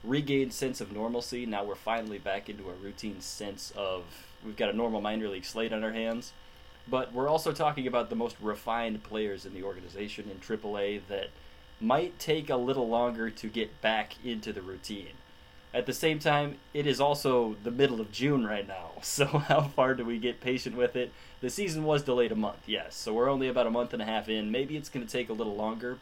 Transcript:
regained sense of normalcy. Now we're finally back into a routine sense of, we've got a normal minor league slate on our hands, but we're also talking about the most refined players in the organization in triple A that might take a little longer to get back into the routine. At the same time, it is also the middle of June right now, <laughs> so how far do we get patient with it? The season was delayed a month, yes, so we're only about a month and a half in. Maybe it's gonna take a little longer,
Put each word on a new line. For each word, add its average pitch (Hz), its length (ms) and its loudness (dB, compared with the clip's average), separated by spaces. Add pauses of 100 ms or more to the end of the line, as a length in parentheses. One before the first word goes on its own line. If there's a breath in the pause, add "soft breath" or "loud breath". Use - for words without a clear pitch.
regained 139 480 2
sense 127 300 -4
of 104 100 -8
normalcy. 120 540 -2
Now 104 180 0
we're 101 100 -4
finally 110 440 -2
back 101 320 -4
into 98 180 -10
a 87 60 -8
routine 98 480 -10
sense - 540 -10
of, 92 280 -4 (400)
we've 107 120 -10
got 110 120 2
a 101 80 0
normal 113 240 2
minor 107 280 -2
league 92 180 -6
slate 113 260 -2
on 110 120 -2
our 110 80 -2
hands, 113 400 -4 (580 loud breath)
but 127 220 0
we're 131 160 0
also 156 240 2
talking 147 340 0
about 120 220 2
the 117 80 -2
most 113 240 0
refined 107 600 -2
players 104 420 -2
in 95 80 -12
the 95 100 -8
organization 98 680 -8
in 95 100 -12
triple 107 380 -4
A 101 300 0
that 98 200 -4 (540 loud breath)
might 151 360 2
take 156 300 0
a 139 80 2
little 123 320 2
longer 117 400 2
to - 200 -8
get 107 340 -4
back 107 320 2 (100)
into 110 300 -4
the 98 80 -6
routine. 92 500 -10 (640 loud breath)
At 120 100 2
the 131 80 -2
same 156 260 2
time, 147 380 4 (160)
it 147 140 0
is 127 120 4
also 131 640 4
the 117 80 -2
middle 123 300 4
of 107 100 -4
June 131 360 4
right 104 200 -2
now, 95 300 -10
<laughs> - 60 -14
so - 240 2
how 151 360 4
far 131 320 4
do 123 100 -2
we 117 140 -2
get 120 220 0
patient 127 360 0
with 123 200 4
it? 123 160 -2 (300 loud breath)
The 123 80 0
season 156 340 -2
was 151 180 4
delayed 123 300 4
a 107 40 0
month, 104 300 0
yes, 95 300 -4
so 113 160 -4
we're 120 160 6
only 131 200 2
about 123 180 4
a 113 40 2
month 120 220 2
and 117 80 -4
a 107 60 -2
half 110 240 0
in. 107 200 0
Maybe 139 280 0
it's 139 100 -10
gonna 123 160 -6
take 117 240 -2
a 113 60 -2
little 107 220 -2
longer, 113 460 -2